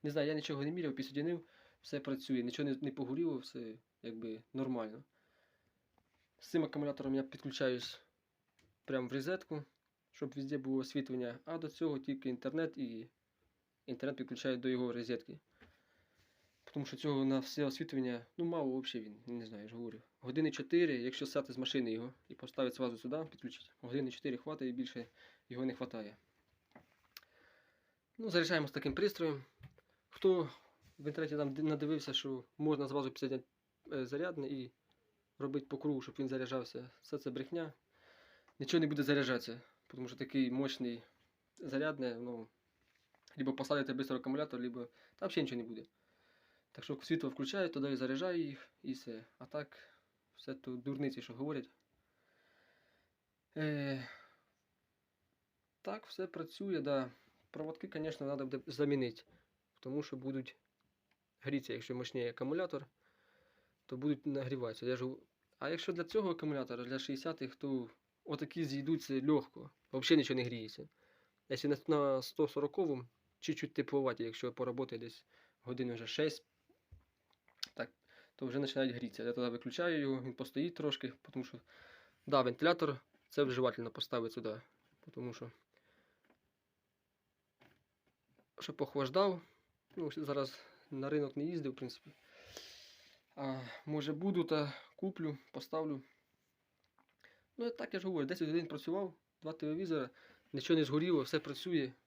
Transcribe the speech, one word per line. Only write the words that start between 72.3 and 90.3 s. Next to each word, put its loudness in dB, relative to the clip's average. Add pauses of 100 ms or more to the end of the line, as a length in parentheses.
сороковому 0 (320)
чуть-чуть -2
тепловаті, 2
якщо -2
поработає -2
десь -12 (360)
годин -2
вже -6
шість, 2 (1300)
так, -6 (440)
то -6
вже 0
починають 2
грітися. -6
Я 0
тоді 0
виключаю 0
його, 2
він -6
постоїть -2
трошки, -2 (180)
тому -4
що, -14 (640)
да, 6
вентилятор, 4 (300)
це 4
вживательно 2
поставити -2
сюди, -4 (500)
тому -8
що, -10 (3000)
щоб -6
охлаждав. 4 (540)
Ну, -2
зараз 0 (320)